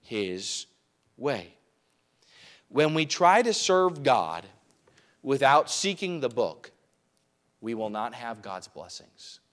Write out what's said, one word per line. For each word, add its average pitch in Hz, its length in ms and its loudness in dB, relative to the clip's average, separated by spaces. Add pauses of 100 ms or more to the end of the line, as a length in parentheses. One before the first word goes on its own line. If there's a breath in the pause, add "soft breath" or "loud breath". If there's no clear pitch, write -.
His 98 640 -8 (520)
way. 110 360 -6 (1160 soft breath)
When 156 240 2
we 160 120 0
try 180 360 4
to 233 120 0
serve 185 500 2
God 92 420 0 (800 soft breath)
without 135 460 4
seeking 185 500 -4
the 131 100 -2
book, 107 420 -4 (920)
we 113 120 -8
will 110 160 -6
not 107 240 -6
have 117 280 -12
God's 95 260 -12
blessings. - 720 -20 (140)